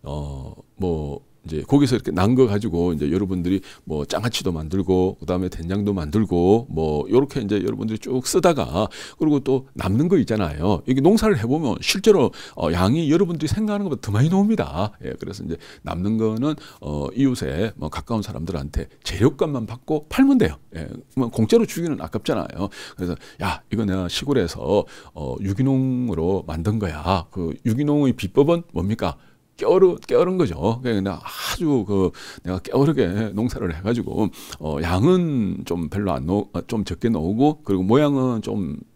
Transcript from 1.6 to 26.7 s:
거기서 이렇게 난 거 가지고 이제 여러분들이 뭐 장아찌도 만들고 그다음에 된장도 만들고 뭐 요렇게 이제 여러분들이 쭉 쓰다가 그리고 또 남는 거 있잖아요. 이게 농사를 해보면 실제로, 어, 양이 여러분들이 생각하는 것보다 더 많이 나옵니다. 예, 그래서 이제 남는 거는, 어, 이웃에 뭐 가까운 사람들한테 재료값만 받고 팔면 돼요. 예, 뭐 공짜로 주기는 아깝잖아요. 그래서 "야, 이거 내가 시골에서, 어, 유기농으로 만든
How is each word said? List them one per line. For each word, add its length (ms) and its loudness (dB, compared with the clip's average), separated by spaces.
거기서 300 4
이렇게 160 -4
난 240 4
거 100 8
가지고 460 0
이제 180 0
여러분들이 500 0
뭐 200 -4
장아찌도 480 -4
만들고 680 0
그다음에 280 -2
된장도 440 -2
만들고 800 2
뭐 400 0
요렇게 300 2
이제 240 0
여러분들이 340 -4
쭉 280 -4
쓰다가 600 2
그리고 220 2
또 340 -2
남는 340 0
거 100 4
있잖아요. 680 0
이게 140 2
농사를 400 4
해보면 400 0
실제로, 500 4
어, 160 0
양이 380 2
여러분들이 380 2
생각하는 360 -2
것보다 160 -4
더 120 -6
많이 160 4
나옵니다. 640 2
예, 140 -6
그래서 260 -10
이제 120 -6
남는 340 -2
거는, 380 0
어, 340 -4
이웃에 640 0
뭐 120 -6
가까운 340 -4
사람들한테 640 -6
재료값만 640 0
받고 420 -6
팔면 300 4
돼요. 160 2
예, 100 -8
뭐 120 0
공짜로 380 4
주기는 340 -4
아깝잖아요. 680 -4
그래서 200 -4
"야, 200 -4
이거 120 0
내가 240 -2
시골에서, 760 0
어, 260 -8
유기농으로 1080 0
만든 320 -2